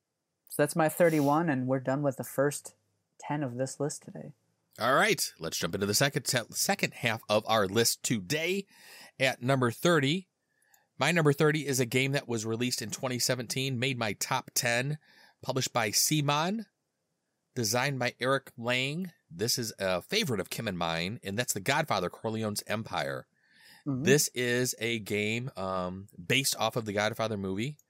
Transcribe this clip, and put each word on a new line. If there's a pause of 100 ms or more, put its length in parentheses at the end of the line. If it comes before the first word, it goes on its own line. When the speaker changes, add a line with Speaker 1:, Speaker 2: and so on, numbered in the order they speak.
(480)
Speaker 1:
So
that's
my
thirty-one,
and
we're
done
with
the
first (440)
ten
of
this
list
today. (460)
Speaker 2:
All
right,
let's
jump
into
the
second
te-, (120)
second
half
of
our
list
today. (520)
At
number
thirty, (680)
my
number
thirty
is
a
game
that
was
released
in
twenty
seventeen,
made
my
top
ten, (440)
published
by
Simon, (880)
designed
by
Eric
Lang. (180)
This
is
a
favorite
of
Kim
and
mine,
and
that's
The
Godfather,
Corleone's
Empire. (600)
Speaker 1:
Mm-hmm.
Speaker 2:
This
is
a
game,
um, (180)
based
off
of
the
Godfather
movie, (120)